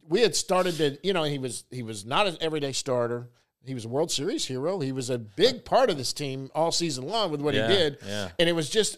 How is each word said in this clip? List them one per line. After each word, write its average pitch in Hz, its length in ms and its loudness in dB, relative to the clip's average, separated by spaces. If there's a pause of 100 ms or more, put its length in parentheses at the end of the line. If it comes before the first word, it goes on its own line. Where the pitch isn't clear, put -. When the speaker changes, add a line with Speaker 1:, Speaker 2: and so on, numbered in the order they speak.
Speaker 1:
We 180 120 2
had 208 160 4
started 180 400 2
to, 143 260 0
you 190 100 0
know, 165 120 0
he 143 140 -2
was, 127 320 -8
he 127 120 -8
was 110 240 -10
not 156 200 2
an 165 140 -2
everyday 151 320 -2
starter. 120 580 -2 (340)
He 131 100 -12
was 113 120 -8
a - 20 -10
World 147 240 0
Series 208 320 -2
hero. 147 340 -4
He 135 140 -2
was 131 180 -4
a 127 80 0
big 190 460 0
part 247 260 6
of 165 60 0
this 127 160 -2
team 135 420 -6
all 160 160 2
season 143 380 -2
long 208 220 0
with 147 100 -2
what 143 140 0
Speaker 2:
Yeah, 107 140 2
Speaker 1:
he 190 80 6
did. 156 300 2
Speaker 2:
yeah. 101 220 -4 (100)
Speaker 1:
And 170 100 4
it 175 40 4
was 160 180 -2
just, 208 280 2